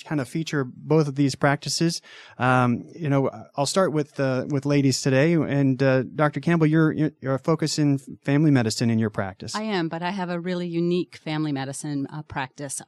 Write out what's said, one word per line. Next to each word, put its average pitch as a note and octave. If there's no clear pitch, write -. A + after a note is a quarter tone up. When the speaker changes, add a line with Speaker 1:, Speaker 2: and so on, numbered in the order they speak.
Speaker 1:
kind D#3
of B2+
feature D3+
both D3
of C#3
these C#3
practices. D3+
Um, B2
you D#3+
know, C#3
I'll C#3+
start F3+
with, D3+
uh, C3
with C#3
ladies C#3
today. C#3
And, C3+
uh, C3
Doctor C#3+
Campbell, E3
you're, D#3
you're C#3+
a C3
focus D#3
in C#3+
family D3
medicine A#2+
in A2+
your A2
practice. G2
Speaker 2:
I G#3+
am, F#3+
but E3
I F3
have F#3
a F3
really F3
unique F3
family D#3
medicine, C#3
uh, D3+
practice. C#3+